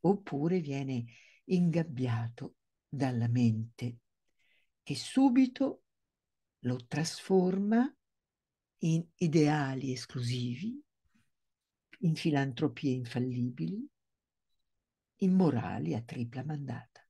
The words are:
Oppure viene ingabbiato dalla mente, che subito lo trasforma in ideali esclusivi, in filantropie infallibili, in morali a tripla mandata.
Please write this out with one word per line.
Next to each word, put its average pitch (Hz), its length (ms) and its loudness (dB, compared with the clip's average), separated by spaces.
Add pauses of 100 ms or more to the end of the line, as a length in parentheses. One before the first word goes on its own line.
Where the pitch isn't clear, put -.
Oppure 175 600 0
viene 139 440 -4 (420)
ingabbiato 135 1080 0 (320)
dalla 120 400 0
mente, 117 720 0 (840)
che - 120 -6
subito 262 920 2 (760)
lo 123 160 -2 (100)
trasforma 190 1040 0 (960)
in 165 220 2 (100)
ideali 147 760 2
esclusivi, 123 840 -6 (1200)
in 160 140 2
filantropie 139 760 -2
infallibili, 127 920 -4 (1300)
in 185 120 2
morali 147 600 2
a 117 80 -4
tripla 123 420 -8
mandata. 143 640 -8